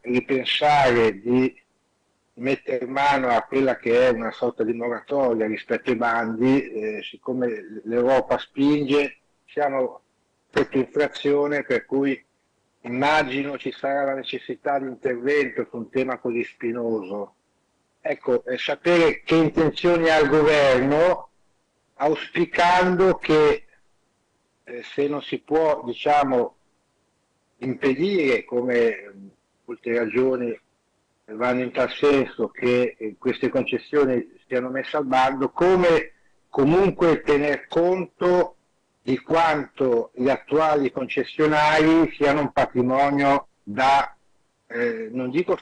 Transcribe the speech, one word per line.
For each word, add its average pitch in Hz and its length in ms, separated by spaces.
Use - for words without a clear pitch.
ripensare 123 1160
di 127 360
mettere 127 520
mano 135 420
a 117 140
quella 131 340
che 120 320
è - 20
una 113 220
sorta 120 320
di 110 80
moratoria 117 760
rispetto 107 440
ai 120 60
bandi, 117 720
eh, 107 360
siccome 117 800
l'Europa 123 540
spinge, 143 800
siamo 135 540
sotto - 260
infrazione, 143 840
per 123 240
cui 135 340
immagino 139 760
ci 131 140
sarà 139 320
la 135 120
necessità 135 680
di 135 60
intervento 127 840
su - 60
un 113 140
tema 127 280
così 117 240
spinoso. 110 920
Ecco, 135 460
eh, 123 120
sapere 165 640
che - 140
intenzioni 165 720
ha 160 100
il 147 100
governo, 147 1000
auspicando 175 1160
che, 151 520
eh, 120 180
se - 240
non 143 160
si - 160
può, 151 460
diciamo, 131 720
impedire, 135 840
come, 120 680
mm, 98 120
molte 117 320
ragioni 120 640
vanno 123 360
in 123 80
tal 127 220
senso, 139 560
che, 123 500
eh, 110 180
queste 127 320
concessioni 131 800
siano 127 240
messe 131 260
al 147 100
bando, 131 440
come 175 640
comunque 165 720
tener 143 460
conto 180 880
di 127 200
quanto 143 920
gli 127 140
attuali 143 640
concessionari 156 1300
siano 143 240
un 139 120
patrimonio 139 960
da, 135 540
eh, 117 460
non 127 180
dico 165 320